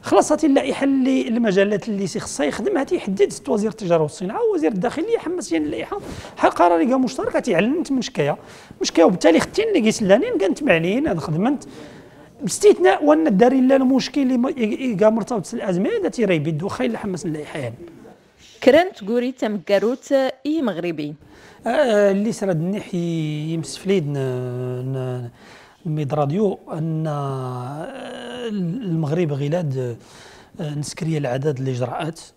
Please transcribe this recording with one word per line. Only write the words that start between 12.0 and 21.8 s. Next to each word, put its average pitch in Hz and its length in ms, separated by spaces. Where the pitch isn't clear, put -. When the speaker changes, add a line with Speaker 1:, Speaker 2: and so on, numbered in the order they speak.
Speaker 1:
باستثناء 359 640
وان 311 220
الداري 254 340
لا 262 140
المشكل 269 460
اللي 262 160
م-، 240 100
ي-، 311 100
يلقى 220 540
مرتبط 220 400
بالأزمة 208 380
هذا 349 100
تيري 214 300
بيدو 160 280
خايل 240 300
حمس 190 280
اللائحة 151 340
يعني. 117 160
Speaker 2:
كرنت 311 440
قوري 240 240
تمكروت 208 800
اي 302 160
مغربي. 160 540
Speaker 1:
آه، 220 440